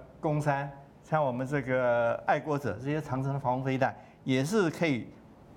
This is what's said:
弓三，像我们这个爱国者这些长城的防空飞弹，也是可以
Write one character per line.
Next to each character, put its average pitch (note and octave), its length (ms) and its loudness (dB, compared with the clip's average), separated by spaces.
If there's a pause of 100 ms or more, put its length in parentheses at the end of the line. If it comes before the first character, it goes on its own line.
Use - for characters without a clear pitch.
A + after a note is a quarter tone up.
(220)
弓 D3+ 180 0
三， C#3+ 300 0 (340)
像 D#3 200 0
我 C3+ 80 2
们 B2+ 160 -4
这 C#3+ 140 0
个 A#2+ 520 2 (140)
爱 D#3+ 120 4
国 C#3+ 180 -2
者 A2 240 -2
这 C#3 100 -4
些 D3+ 100 -2
长 C3 220 -4
城 C#3 100 -2
的 C#3 60 -4
防 B2+ 160 0
空 C3 80 -4
飞 C3 140 0
弹， B2 180 2 (280)
也 C3 220 2
是 F#3 240 2
可 - 160 -2
以 C3+ 220 0 (500)